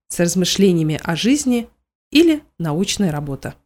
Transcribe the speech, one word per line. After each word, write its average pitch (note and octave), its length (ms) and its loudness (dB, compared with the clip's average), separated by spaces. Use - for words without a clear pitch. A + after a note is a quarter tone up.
с - 100 -8
размышлениями F3 840 2
о E3 140 -4
жизни A#3+ 540 0
или D#4 320 4
научная E3+ 540 -2
работа. C#3+ 420 -8